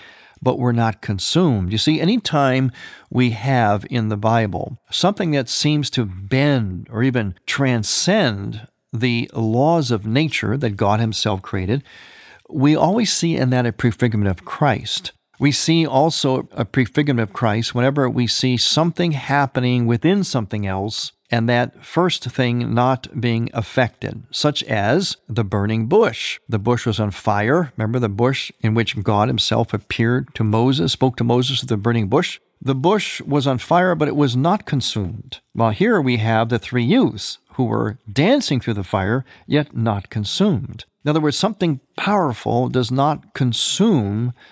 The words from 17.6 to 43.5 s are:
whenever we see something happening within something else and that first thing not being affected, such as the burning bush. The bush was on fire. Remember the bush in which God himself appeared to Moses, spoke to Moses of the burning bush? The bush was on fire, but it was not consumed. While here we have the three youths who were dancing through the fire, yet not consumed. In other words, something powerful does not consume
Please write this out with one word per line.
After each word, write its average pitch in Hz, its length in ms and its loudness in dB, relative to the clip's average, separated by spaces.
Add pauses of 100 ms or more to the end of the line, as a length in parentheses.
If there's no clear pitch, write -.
whenever 135 340 2
we 120 180 0
see 127 320 0
something 170 540 0
happening 127 760 0
within 160 360 2
something 104 440 -4
else 95 460 -4 (160)
and 117 200 -2
that 120 360 0
first - 460 -2
thing 120 420 -2
not 123 480 0
being 117 320 -2
affected, 107 800 -4
such - 320 -2
as 113 540 0 (120)
the 110 140 -2
burning 107 440 0
bush. 143 520 0 (100)
The 107 120 -2
bush 120 260 0
was 113 140 0
on 104 100 0
fire. 113 680 0
Remember 110 220 -2
the 120 100 0
bush 120 520 -2
in 110 140 0
which 113 280 0
God 107 240 2
himself 113 480 0
appeared 120 600 -2
to 113 100 -2
Moses, 131 480 2
spoke 131 240 0
to 120 80 -2
Moses 127 380 0
of 127 60 -8
the 113 80 0
burning 113 300 0
bush? 143 320 0 (240)
The 135 140 -2
bush 185 460 0
was 143 220 0
on 131 140 0
fire, 180 380 2
but 151 100 0
it 135 80 -2
was 139 220 2
not 170 300 0
consumed. 110 760 -4 (120)
While 113 200 0
here 202 280 2
we 127 180 0
have 113 300 2
the 117 120 0
three 123 240 -2
youths 165 540 0 (160)
who 131 100 0
were 113 340 -2 (120)
dancing 160 500 2
through 117 140 -2
the 98 100 -4
fire, 107 400 0 (240)
yet - 280 0
not 110 340 -2
consumed. 120 760 -2 (200)
In 147 60 0
other 156 100 2
words, 151 160 2
something 175 440 0 (160)
powerful 127 720 0
does 123 240 0
not 143 420 0
consume 120 1000 0 (200)